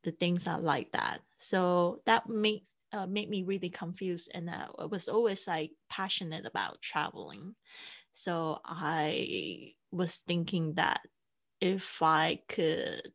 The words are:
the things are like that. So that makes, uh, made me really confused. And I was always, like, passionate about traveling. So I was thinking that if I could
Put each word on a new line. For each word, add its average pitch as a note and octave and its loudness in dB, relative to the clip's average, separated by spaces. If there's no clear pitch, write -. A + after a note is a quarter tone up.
the E3+ -2
things F3 2
are E3+ 0
like C#3+ 2
that. - 0
So F3+ 4
that A3+ 4
makes, G#3+ 0
uh, G3 -4
made G#3 -2
me G3 -2
really F3+ -2
confused. F3+ -6
And F3 -6
I - -6
was - -4
always, G#3 2
like, D#3+ -2
passionate F#3 -4
about - -4
traveling. - -4
So E3 -2
I D3+ -2
was F3 -2
thinking E3+ 0
that - 2
if F#3+ 0
I D#3+ 4
could - 0